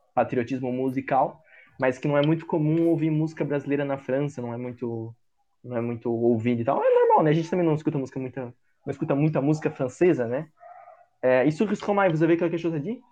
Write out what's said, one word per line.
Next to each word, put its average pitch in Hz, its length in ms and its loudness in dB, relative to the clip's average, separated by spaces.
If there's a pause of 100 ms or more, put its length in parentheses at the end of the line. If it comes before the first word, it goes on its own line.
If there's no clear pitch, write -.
(140)
Patriotismo 127 580 -2
musical. 131 680 -2 (360)
Mas 131 200 0
que - 80 -4
não 143 100 2
é 143 80 4
muito 160 220 0
comum 165 420 2
ouvir 160 220 2
música 156 340 -2
brasileira 143 400 -2
na 139 140 -4
França, 139 420 -4
não 120 140 -8
é - 20 -8
muito, 117 560 -8 (520)
não 123 120 -8
é 117 40 -2
muito 117 280 -4
ouvido 117 540 2
e - 20 -8
tal. 135 160 0
É 508 200 4
normal, 453 240 4
né? 151 60 4
A 156 40 4
gente 165 160 -2
também 180 160 2
não 151 80 2
escuta 147 240 -2
música 131 220 -6
muita, 127 220 -8 (440)
não 139 60 -4
escuta 151 240 -2
muita 156 260 2
música 151 300 0
francesa, 135 540 0
né? 131 220 -6 (720)
É, 127 240 4
e 151 60 4
sur 196 240 0
Stromae, 202 360 2
vous 156 120 0
avez 170 140 4
quelque 170 200 -2
chose 165 180 -4
à 156 40 -4
dire ? 196 220 -8 (120)